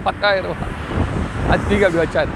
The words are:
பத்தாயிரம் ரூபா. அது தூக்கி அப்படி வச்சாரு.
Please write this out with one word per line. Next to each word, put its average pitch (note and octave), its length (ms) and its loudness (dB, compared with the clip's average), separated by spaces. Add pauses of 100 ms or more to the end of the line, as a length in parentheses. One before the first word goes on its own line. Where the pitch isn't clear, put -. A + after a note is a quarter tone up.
பத்தாயிரம் G3 420 0
ரூபா. F3 220 -4 (800)
அது F3+ 180 2
தூக்கி G3+ 180 4
அப்படி E3+ 180 4
வச்சாரு. D#3 320 0